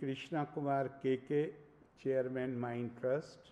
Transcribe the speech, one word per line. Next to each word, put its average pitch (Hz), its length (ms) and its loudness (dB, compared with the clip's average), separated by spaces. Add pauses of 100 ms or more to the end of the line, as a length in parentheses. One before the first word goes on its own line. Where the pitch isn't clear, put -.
Krishna 139 540 -2
Kumar 139 340 2 (140)
K 131 160 4 (100)
K, 151 220 4 (520)
Chairman, 127 560 0
Mind 120 400 -2
Trust, 135 380 0 (160)